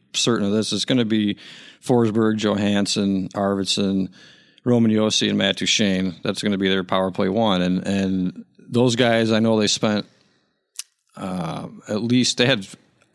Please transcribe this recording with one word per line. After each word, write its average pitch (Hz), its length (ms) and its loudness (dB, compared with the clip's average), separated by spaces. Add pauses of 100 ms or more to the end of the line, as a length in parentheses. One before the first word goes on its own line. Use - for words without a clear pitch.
(140)
certain 104 320 0
of 101 60 -2
this, 107 200 0
it's 101 120 -4
gonna 127 200 2
be 104 320 0 (480)
Forsberg, 110 540 2
Johansson, 101 920 0
Arvidsson, 98 800 -2 (560)
Roman 117 260 4
Josi, 107 380 2
and 101 100 0
Matt 98 180 2
Duchene. 95 640 0
That's 95 200 -4
gonna 101 160 0
be 98 100 2
their 95 160 0
power 95 260 0
play 95 180 -2
one, 95 340 2
and, 92 240 0
and 95 580 -2 (140)
those 120 380 0
guys, 113 360 2
I 110 80 2
know 113 180 2
they 104 80 2
spent, 104 400 -2 (1120)
uh, 92 500 -8 (220)
at 107 140 -4
least 120 360 0
they 123 80 2
had, 113 200 0 (480)